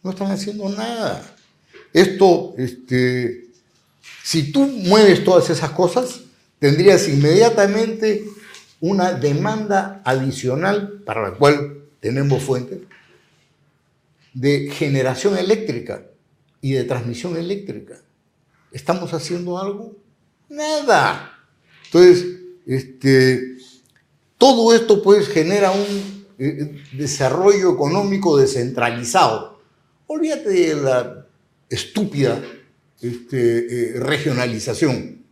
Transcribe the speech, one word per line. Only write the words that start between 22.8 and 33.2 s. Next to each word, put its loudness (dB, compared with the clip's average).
todo 6
esto, 4
pues, 4
genera 0
un, -6
eh, -8
desarrollo 0
económico 0
descentralizado. 0
Olvídate -6
de 2
la -2
estúpida, -4
este, -2